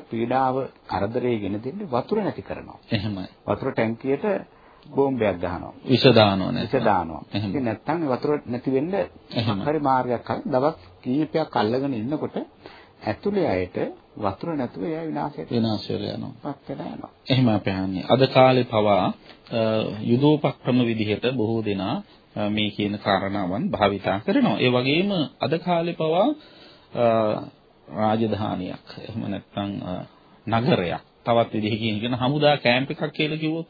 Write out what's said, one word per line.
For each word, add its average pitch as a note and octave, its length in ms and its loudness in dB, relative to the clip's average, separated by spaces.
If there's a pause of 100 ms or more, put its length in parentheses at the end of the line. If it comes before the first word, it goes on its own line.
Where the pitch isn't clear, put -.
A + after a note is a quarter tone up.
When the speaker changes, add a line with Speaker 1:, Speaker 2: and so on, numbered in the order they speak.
Speaker 1:
පීඩාව, B2+ 520 0 (280)
කරදරේ A#2 540 -2
ගෙන G#2 200 -4
දෙන්නේ D3 340 -8
වතුර B2+ 260 0
නැති F#3 240 -4
කරනවා. - 440 -12
Speaker 2:
එහෙමයි. G2 420 -4 (140)
Speaker 1:
වතුර G#2+ 260 -2
ටැංකියට C3 560 -2 (640)
බෝම්බයක් B2+ 520 0
ගහනවා. F2 420 -6
Speaker 2:
විෂ C3+ 260 4
දානවා G2 460 6
නැත්නම්. F#2 100 -2
Speaker 1:
විෂ B2 220 -2
දානවා. E2+ 420 0
Speaker 2:
එහෙම. G2+ 240 -4
Speaker 1:
ඉතින් C3+ 140 -2
නැත්නම් C#3 420 -4
වතුර C3+ 260 0 (100)
නැති B2 280 -4
වෙන්න D3 240 0 (360)
Speaker 2:
එහෙම. A2 300 -2
Speaker 1:
හරි D3+ 200 -2
මාර්ගයක් B2+ 440 0
හරි - 200 -4
දවස් C#3+ 320 0 (220)
කීපයක් D3 580 -2
අල්ලගෙන B2+ 380 0
ඉන්නකොට B2+ 420 -4 (640)
ඇතුලේ D#3 480 -2
අයට F#2 280 -2 (380)
වතුර G#2 380 -4
නැතුව C3+ 320 -6
එයා E3 220 -6
විනාශයට D3 440 -6
Speaker 2:
විනාශ A2 380 0
වෙලා G#2 260 -4
යනවා. A2 260 -10
Speaker 1:
පත් - 260 -12
වෙලා D3 220 -10
යනවා. - 220 -14 (140)
Speaker 2:
එහෙම B2+ 240 4
අපි G#2 220 2
අහන්නේ. F#2+ 360 -2
අද B2+ 200 4
කාලේ C3 380 6
පවා, G#2 400 2
අ, - 560 -6 (420)
යුදෝපක්‍රම C3+ 800 2
විදිහට A2 500 0
බොහෝ A2+ 320 0
දෙනා, G2+ 340 -2 (360)
අ, G#2 180 -2
මේ G#2+ 200 0
කියන G#2 280 -2
කාරණාවන් G2 720 0
භාවිතා G2 500 2
කරනවා. G3+ 380 2
ඒ B2 120 4
වගේම C#3 400 2 (260)
අද C3 220 -2
කාලේ E3+ 360 -2
පවා, E3 340 2 (640)
අ, A#2+ 140 2 (840)
රාජධානියක්, G#2 960 -2 (120)
එහෙම A2+ 260 -8
නැත්නම්, G2+ 460 -6 (100)
අ, F2+ 120 -8 (540)
නගරයක්, A2 560 2 (200)
තවත් A#2 300 2
විදිහකින් G#2+ 460 -2
කියන B2 160 -4
හමුදා C#3+ 420 2
කැම්ප් B2+ 340 2
එකක් D3+ 120 -6 (100)
කියලා D#3 260 -2
කිව්වොත්, D#3+ 320 -4